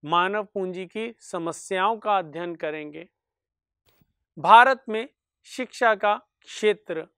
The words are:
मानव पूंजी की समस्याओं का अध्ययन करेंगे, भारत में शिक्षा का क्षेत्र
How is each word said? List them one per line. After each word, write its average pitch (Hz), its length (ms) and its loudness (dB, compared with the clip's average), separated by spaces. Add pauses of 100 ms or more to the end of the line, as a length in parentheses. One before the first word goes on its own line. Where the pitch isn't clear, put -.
मानव 180 400 0
पूंजी 185 420 -8
की 226 340 -8
समस्याओं 185 760 -4
का 208 200 0
अध्ययन 170 360 -8
करेंगे, 156 540 -10 (1300)
भारत 233 500 8
में 226 200 -6 (380)
शिक्षा 247 480 -2
का 208 200 0 (260)
क्षेत्र 185 680 -4 (120)